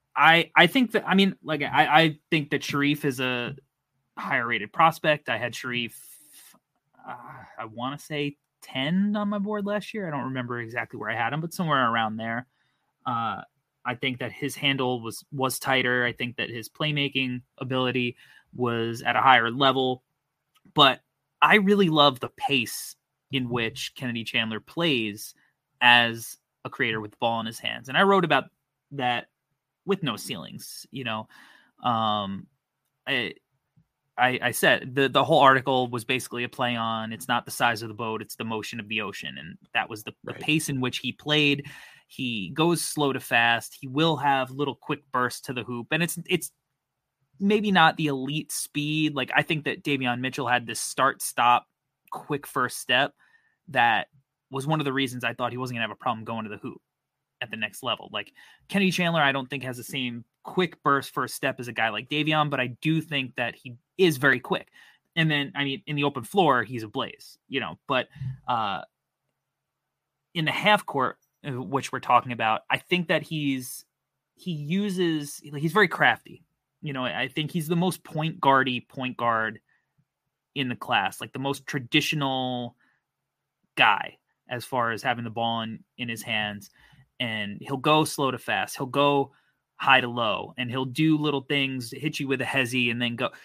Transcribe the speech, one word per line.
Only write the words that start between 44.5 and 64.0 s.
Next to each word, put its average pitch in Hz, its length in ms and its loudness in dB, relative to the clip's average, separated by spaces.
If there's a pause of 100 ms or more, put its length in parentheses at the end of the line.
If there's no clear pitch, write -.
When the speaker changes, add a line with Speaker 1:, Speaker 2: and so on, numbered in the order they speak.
Speaker 1:
little 139 240 -2
quick - 340 -6
bursts 123 320 -2
to - 100 -10
the 123 120 -6
hoop. 120 260 -8
And 160 140 0
it's, 170 120 -4 (100)
it's - 260 -8 (880)
maybe 208 320 2
not 165 240 6
the 160 100 0
elite 139 460 -4
speed. 151 640 -2
Like, 131 180 -2
I 147 80 6
think 151 220 -2
that 143 180 -4
Davion 131 380 -2
Mitchell 131 260 -4
had 120 220 0
this 113 100 -8
start, - 420 0
stop, 120 460 2 (440)
quick - 360 -6
first 127 320 -2
step 131 340 0 (540)
that 117 400 2 (440)
was 135 180 -6
one 156 100 2
of 147 60 -2
the 139 80 0
reasons 127 320 -2
I 117 100 0
thought 120 160 -4
he 120 80 -8
wasn't 123 200 -6
gonna 113 100 -2
have - 20 -8
a 104 60 -10
problem 113 280 -4
going 113 200 -6
to 104 60 -10
the 104 80 -12
hoop - 220 -12 (600)
at 120 100 -10
the 113 60 -10
next 107 260 -8
level. 120 300 -6
Like, 104 200 -10 (360)
Kennedy 190 240 2
Chandler, 170 280 0
I 139 120 4
don't 131 180 -4
think 135 140 -8
has 123 140 -8
the 123 40 -12
same 120 420 -6 (200)
quick - 400 -2
burst 139 280 2
first 127 220 -4
step 135 240 -2
as 120 80 -8
a 123 60 -10
guy 113 160 2
like 107 200 -4
Davion, 151 420 2
but 139 100 0
I 123 80 0 (140)
do 160 180 2
think 139 360 -6
that 120 200 -4
he 123 200 -18 (220)
is 170 200 6